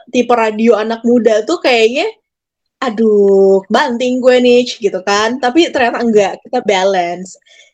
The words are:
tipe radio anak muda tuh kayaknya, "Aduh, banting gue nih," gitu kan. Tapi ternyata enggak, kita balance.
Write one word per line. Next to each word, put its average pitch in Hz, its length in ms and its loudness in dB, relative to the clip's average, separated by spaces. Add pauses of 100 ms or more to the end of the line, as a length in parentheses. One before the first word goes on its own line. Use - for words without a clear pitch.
tipe 240 220 -2
radio 226 480 0
anak 226 240 -6
muda 220 400 2
tuh 320 160 -4
kayaknya, 247 480 0 (720)
"Aduh, 202 880 2
banting 254 560 -2
gue 254 160 4
nih," 247 300 4
gitu 196 340 -6
kan. 220 400 -2
Tapi 269 260 2
ternyata 240 300 -2
enggak, 208 420 0
kita - 220 -6
balance. 185 720 -2 (400)